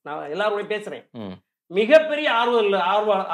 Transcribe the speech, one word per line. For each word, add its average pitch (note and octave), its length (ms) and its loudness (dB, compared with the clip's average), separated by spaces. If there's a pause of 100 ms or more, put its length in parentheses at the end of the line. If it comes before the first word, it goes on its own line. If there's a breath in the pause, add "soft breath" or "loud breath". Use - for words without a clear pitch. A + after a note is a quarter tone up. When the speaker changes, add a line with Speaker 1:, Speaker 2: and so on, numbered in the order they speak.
Speaker 1:
நான் D3+ 260 -10
எல்லாரோடய G3+ 400 -4
பேசுறேன். G#3 420 -8
Speaker 2:
ம். G#2 200 -12 (360)
Speaker 1:
மிகப்பெரிய D4 640 4
ஆர்வத்துல, A#3 460 2
ஆர்வ-, F#3+ 580 0